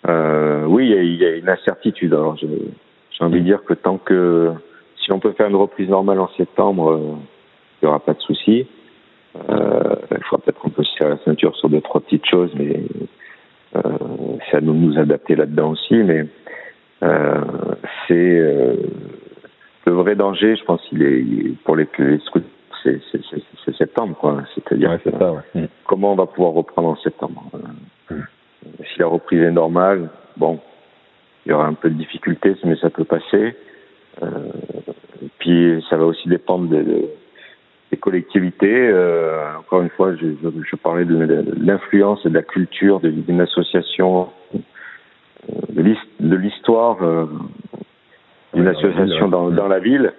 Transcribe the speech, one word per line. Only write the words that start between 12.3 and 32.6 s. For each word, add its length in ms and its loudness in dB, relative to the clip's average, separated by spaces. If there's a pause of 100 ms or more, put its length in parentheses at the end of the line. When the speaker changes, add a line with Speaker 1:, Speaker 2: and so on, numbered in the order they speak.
Speaker 1:
mais, 240 -2 (920)
euh, 60 0 (680)
c'est 80 2
à 40 2
nous 120 2
de 60 2
nous 200 4
adapter 360 2
là-dedans 360 0
aussi. 260 -2
Mais, 280 2 (800)
euh, 320 2 (720)
c'est, 60 4 (260)
euh, 360 2 (1120)
le 80 4
vrai 220 2
danger, 400 2
je 80 -10
pense, 180 0 (100)
il 120 2
est, 160 4
il 280 -2
est 160 -8
pour 120 2
les, 120 0 (120)
les 200 2
structures, 300 -4 (340)
c'est, 160 0 (120)
c'est, 180 -6
c'est, 120 -10 (240)
c'est 100 -8
septembre, 440 -2
quoi. 220 0 (140)
C'est-à-dire 340 0
Speaker 2:
Ouais, 140 -2
c'est 80 0
Speaker 1:
que 80 -6
Speaker 2:
ça, 120 2
ouais. 100 -6 (120)
Mm. 120 -2 (200)
Speaker 1:
comment 280 0
on 20 2
va 100 2
pouvoir 280 0
reprendre 360 0
en 60 0
septembre. 480 -8 (100)
Euh, 600 -16
Speaker 2:
Mm. 60 -10 (720)
Speaker 1:
si 60 -18
la 80 2
reprise 340 0
est 100 4
normale, 580 2 (280)
bon, 220 0 (840)
il 40 -12
y 40 2
aura 120 2
un 80 -2
peu 160 -2
de 60 -4
difficulté, 600 -2 (100)